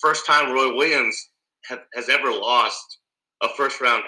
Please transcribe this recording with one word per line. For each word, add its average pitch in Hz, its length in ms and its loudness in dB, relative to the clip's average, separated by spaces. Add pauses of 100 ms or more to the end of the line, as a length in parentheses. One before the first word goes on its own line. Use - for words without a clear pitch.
first 156 240 0
time 147 240 4
Roy 131 240 0
Williams 139 560 0 (360)
have, - 180 -14 (100)
has 120 140 -10
ever 131 240 2
lost 110 680 -2 (440)
a 113 80 0
first-round 127 580 0